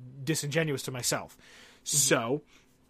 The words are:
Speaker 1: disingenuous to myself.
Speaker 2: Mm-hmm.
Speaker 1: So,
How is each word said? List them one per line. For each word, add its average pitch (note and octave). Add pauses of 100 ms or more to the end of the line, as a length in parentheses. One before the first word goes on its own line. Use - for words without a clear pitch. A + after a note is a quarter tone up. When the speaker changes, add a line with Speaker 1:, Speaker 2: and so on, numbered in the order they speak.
(220)
Speaker 1:
disingenuous D3
to -
myself. A#2+
Speaker 2:
Mm-hmm. -
Speaker 1:
So, C#3 (480)